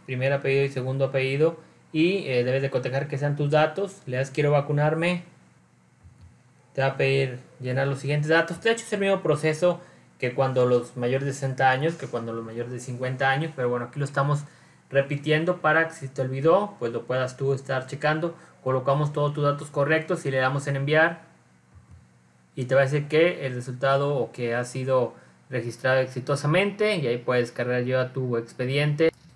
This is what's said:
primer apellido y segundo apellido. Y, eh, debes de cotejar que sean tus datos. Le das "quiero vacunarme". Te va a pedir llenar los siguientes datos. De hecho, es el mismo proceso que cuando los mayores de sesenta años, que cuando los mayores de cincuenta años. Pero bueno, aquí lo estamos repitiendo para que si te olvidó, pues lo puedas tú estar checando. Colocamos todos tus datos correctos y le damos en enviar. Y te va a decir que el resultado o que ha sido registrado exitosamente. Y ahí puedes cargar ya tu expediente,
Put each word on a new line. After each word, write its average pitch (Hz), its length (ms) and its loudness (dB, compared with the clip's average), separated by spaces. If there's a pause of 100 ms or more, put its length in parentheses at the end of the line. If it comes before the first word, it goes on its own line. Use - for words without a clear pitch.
primer 131 280 -2
apellido 139 320 2
y 139 40 0
segundo 135 360 -2
apellido. 139 560 0 (320)
Y, 175 340 2
eh, 123 160 2
debes 127 180 0
de 135 100 0
cotejar 131 360 -2
que 135 120 -6
sean 147 180 0
tus 147 160 0
datos. 156 540 0
Le 127 100 -4
das 135 160 -4
"quiero 147 180 2
vacunarme". 151 720 2 (1500)
Te 135 80 -4
va 135 80 2
a 135 80 -4
pedir 135 420 0 (220)
llenar 131 260 -2
los 139 140 -2
siguientes 147 280 -2
datos. 165 320 2
De 226 120 2
hecho, 233 120 -2
es - 80 -8
el 202 60 -2
mismo 196 220 2
proceso 156 600 2 (380)
que 127 160 -2
cuando 127 320 2
los 123 300 2
mayores 127 300 0
de 135 80 -2
sesenta 135 360 2
años, 147 240 0
que 135 140 -10
cuando 113 240 -6
los 117 120 -6
mayores 117 280 -8
de 117 80 -8
cincuenta 127 500 -2
años. 151 240 -2
Pero 123 140 -2
bueno, 120 160 -2
aquí 143 160 -8
lo 139 40 0
estamos 143 380 0 (480)
repitiendo 151 680 0
para 156 280 2
que - 80 -12
si 135 140 -12
te - 120 -6
olvidó, 160 600 2
pues 117 120 -4
lo 120 120 -6
puedas 127 320 -4
tú 135 180 0
estar 131 320 -6
checando. 156 480 -2 (300)
Colocamos 139 480 0
todos 147 200 0
tus 147 120 -2
datos 143 260 0
correctos 156 560 0
y 135 60 0
le 131 60 0
damos 135 280 0
en 139 80 -2
enviar. 156 580 2 (1200)
Y 127 100 -4
te 135 100 2
va 139 60 8
a - 20 4
decir 147 240 0
que 160 380 2
el 127 100 -4
resultado 139 580 0
o 123 160 -2
que 120 240 -4
ha 123 80 -2
sido 127 520 0 (360)
registrado 127 480 0
exitosamente. 165 960 0
Y 147 140 -2
ahí 120 100 0
puedes 123 320 0
cargar 123 320 -2
ya 127 300 -2
tu 123 240 -2
expediente, 143 760 0 (260)